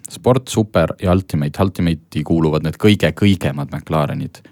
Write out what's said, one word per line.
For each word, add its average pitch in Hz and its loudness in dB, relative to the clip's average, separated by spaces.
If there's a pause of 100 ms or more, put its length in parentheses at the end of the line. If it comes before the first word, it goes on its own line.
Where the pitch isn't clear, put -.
Sport, 127 0
Super 101 0
ja 95 2
Ultimate. 80 -2
Ultimate'i 82 -2
kuuluvad 78 0
need 78 -4
kõige 104 4
kõigemad 80 0
McLarenid. - -4 (100)